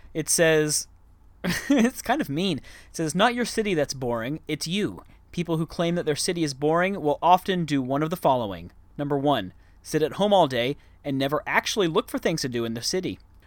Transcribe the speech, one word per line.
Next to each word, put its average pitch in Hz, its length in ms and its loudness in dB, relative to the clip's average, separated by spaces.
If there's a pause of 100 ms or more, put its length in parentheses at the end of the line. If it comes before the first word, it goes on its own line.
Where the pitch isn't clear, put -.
(120)
It 156 160 -4
says, 156 580 2 (580)
<laughs> - 240 -2
It's 254 340 4
kind 285 180 0
of - 80 -4
mean. 156 300 -2
It - 60 -14 (280)
says, 160 220 -2
"Not 233 200 4
your 240 100 0
city 208 300 -2
that's 143 200 0
boring, 127 540 -4
it's 151 180 -4
you. 160 360 -4 (300)
People 170 240 -2
who 160 100 -2
claim 170 300 -2
that 151 100 -4
their 147 100 0
city 170 280 -2
is 139 100 -4
boring 165 460 0
will 147 220 0
often 180 420 4
do 143 180 0
one 135 200 -2
of 160 80 -2
the 170 60 -6
following. 104 540 0 (260)
Number 143 220 -2
one, 135 340 0 (300)
sit 156 200 -2
at 135 120 -2
home 202 180 2
all 180 140 8
day 131 300 0 (280)
and 139 140 -2
never 139 280 0
actually 180 420 0
look 175 200 -2
for 185 100 -6
things 170 240 -2
to 139 60 -4
do 117 160 -2
in 113 100 -4
the 117 80 -8
city. 165 360 -4 (280)